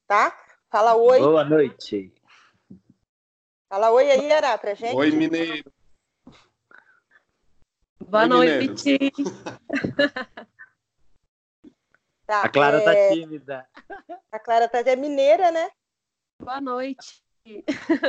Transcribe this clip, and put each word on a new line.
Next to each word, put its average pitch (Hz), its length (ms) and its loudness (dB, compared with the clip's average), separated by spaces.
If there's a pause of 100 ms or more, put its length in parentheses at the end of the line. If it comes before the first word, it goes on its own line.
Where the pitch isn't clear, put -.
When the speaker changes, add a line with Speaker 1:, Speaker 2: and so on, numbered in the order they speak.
Speaker 1:
tá? 233 320 0 (320)
Fala 226 280 2
oi. 240 240 4
Speaker 2:
Boa 151 240 4
noite. 123 680 -2 (1600)
Speaker 1:
Fala 220 240 0
oi 269 180 4
aí, 277 220 2
Ara, 277 260 0
pra 202 160 -8
gente. 226 220 -8
Speaker 3:
Oi, 151 160 2
mineiro. 160 600 -4 (2250)
Speaker 4:
Boa 214 240 0
Speaker 3:
Oi, 226 40 2
Speaker 4:
noite. 269 720 2
Speaker 3:
mineiro. 277 180 -4
<laughs> - 1300 -8 (1800)
Speaker 1:
Tá, 208 160 -2
Speaker 2:
A 185 60 -2
Clara 143 340 2
tá 208 120 4
Speaker 1:
é, 202 180 4
Speaker 2:
tímida. 143 560 -10 (640)
Speaker 1:
a 214 80 -12
Clara 233 280 0
tá, 240 120 -4
é 254 160 0
mineira, 294 560 2
né? 330 180 -6 (680)
Speaker 4:
Boa 262 200 -12
noite. 254 600 -10 (880)